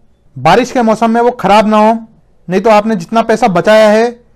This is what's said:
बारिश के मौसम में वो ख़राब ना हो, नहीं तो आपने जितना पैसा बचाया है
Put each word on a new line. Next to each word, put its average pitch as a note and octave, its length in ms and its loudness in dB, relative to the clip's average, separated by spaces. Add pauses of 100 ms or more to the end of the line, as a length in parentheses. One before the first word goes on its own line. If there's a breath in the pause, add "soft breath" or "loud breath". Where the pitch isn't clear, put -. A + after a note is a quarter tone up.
(360)
बारिश F#3 360 0
के B3+ 100 -2
मौसम A3+ 300 0
में A#3 100 0
वो A#3+ 120 0
ख़राब G#3 340 0
ना G#3+ 120 0
हो, A3 180 2 (500)
नहीं F#3 140 -4
तो A3+ 80 0
आपने G#3+ 280 0
जितना A3 260 -4
पैसा A3+ 260 -2
बचाया G#3+ 400 2
है A#3 300 -2 (160)